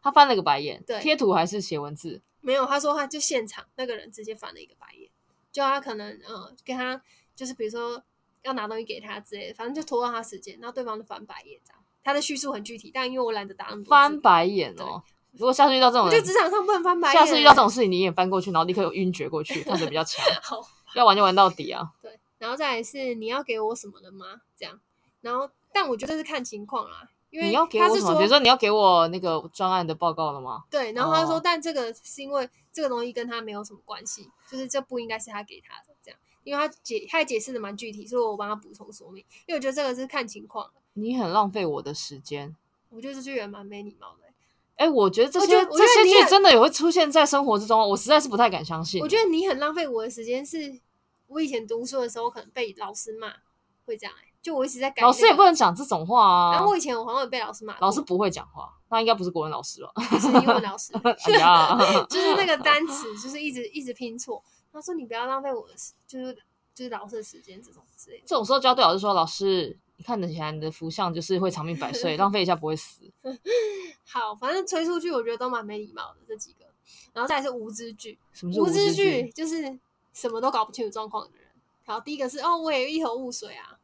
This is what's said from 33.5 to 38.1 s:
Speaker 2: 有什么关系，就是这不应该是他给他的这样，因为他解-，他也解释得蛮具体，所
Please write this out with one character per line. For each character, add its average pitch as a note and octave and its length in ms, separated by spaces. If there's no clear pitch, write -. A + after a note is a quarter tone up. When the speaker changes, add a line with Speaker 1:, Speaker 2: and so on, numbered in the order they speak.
Speaker 2:
有 G#3 100
什 G#3 100
么 G3+ 120
关 G#3+ 200
系， - 240
就 C4 60
是 C4 100
这 C4+ 140
不 B3+ 180
应 A#3 80
该 A3+ 100
是 A3+ 120
他 G#3 140
给 - 180
他 - 140
的 - 160
这 - 80
样， - 80
因 C#4 100
为 D4 140
他 - 0
解-， A3+ 260
他 E4 100
也 D#4 60
解 A3+ 140
释 B3+ 140
得 A#3 60
蛮 G3+ 180
具 A3+ 140
体， G#3 140
所 A#3+ 140